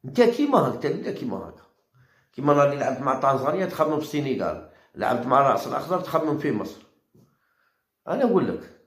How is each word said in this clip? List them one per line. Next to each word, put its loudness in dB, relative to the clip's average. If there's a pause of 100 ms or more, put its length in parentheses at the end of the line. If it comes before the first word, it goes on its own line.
أنت -2
كيما 4
هكا، 0
أنت -6
كيما -6
هكا. -14 (720)
كيما 2
راني 4
لعبت -2
مع 0
تنزانيا، 0
تخمم 0
في -6
السنغال. -4 (240)
لعبت -2
مع 4
رأس 2
الأخضر، -4
تخمم -2
في -2
مصر. -8 (1300)
أنا -2
نقول 2
لك -10